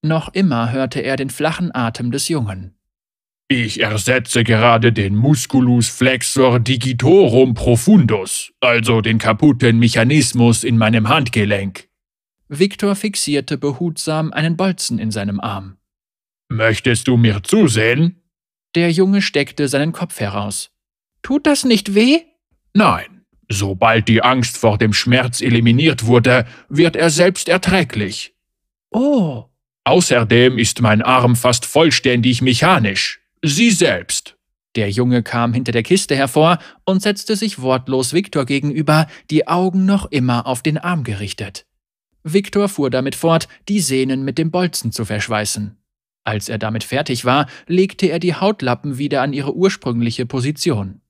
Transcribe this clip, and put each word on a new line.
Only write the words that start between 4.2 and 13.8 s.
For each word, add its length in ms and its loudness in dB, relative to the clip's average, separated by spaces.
gerade 500 4
den 220 -2
Musculus 720 2
flexor 720 2
digitorum 960 4
profundus, 1040 2
also 420 2
den 160 0
kaputten 600 2
Mechanismus 840 2
in 140 0
meinem 320 2
Handgelenk.“ 760 -2
Victor 480 -2
fixierte 600 -4
behutsam 760 -4